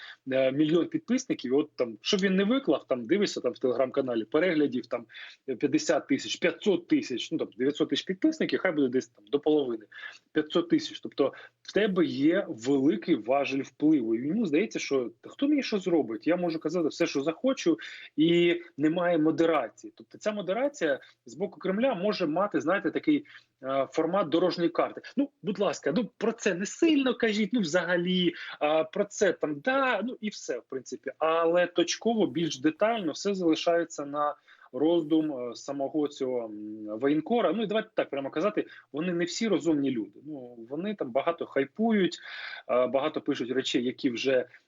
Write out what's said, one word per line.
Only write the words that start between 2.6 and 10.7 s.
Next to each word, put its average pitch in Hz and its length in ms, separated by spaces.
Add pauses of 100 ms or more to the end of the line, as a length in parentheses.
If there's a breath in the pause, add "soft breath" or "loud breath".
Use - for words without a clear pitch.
там, 123 180
дивишся, 196 340
там, 123 120
в - 140
Telegram-каналі, 123 580
переглядів, 151 640
там, 120 200 (520 loud breath)
п'ятдесят 147 480
тисяч, - 300
п'ятсот 175 520
тисяч, 135 440
ну, 156 60
тобто - 200
дев'ятсот 196 300
тисяч - 180
підписників, 190 540
хай 185 120
буде 143 160
десь 123 200
там - 240
до 143 80
половини, 131 460 (460 loud breath)
п'ятсот 160 360
тисяч. - 320